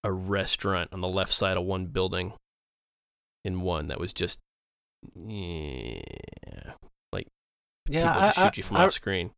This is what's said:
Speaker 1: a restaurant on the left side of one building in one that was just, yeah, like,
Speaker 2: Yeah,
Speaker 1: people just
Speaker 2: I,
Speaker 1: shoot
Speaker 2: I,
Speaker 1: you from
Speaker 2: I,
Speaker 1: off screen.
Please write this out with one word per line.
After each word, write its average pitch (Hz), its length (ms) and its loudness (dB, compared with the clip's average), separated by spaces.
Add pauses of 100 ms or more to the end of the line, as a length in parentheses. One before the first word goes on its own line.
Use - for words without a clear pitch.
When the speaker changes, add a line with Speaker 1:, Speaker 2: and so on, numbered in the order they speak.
Speaker 1:
a 104 80 0
restaurant 95 800 0
on 95 80 -8
the 92 80 0
left 92 240 0
side 95 240 2
of 90 80 0
one 92 220 -2
building 92 460 -2 (1120)
in 92 180 -2
one 80 260 0
that 67 120 -4
was 92 120 -4
just, - 260 -4 (760)
yeah, 58 1600 -10 (380)
like, 50 140 -6 (640)
Speaker 2:
Yeah, 165 240 4
Speaker 1:
people - 160 4
just 202 100 4
Speaker 2:
I, 185 40 6
Speaker 1:
shoot 196 40 8
Speaker 2:
I, 208 100 4
Speaker 1:
you - 60 -6
from - 140 -2
Speaker 2:
I, 180 80 8
Speaker 1:
off 190 80 6
screen. 95 460 -2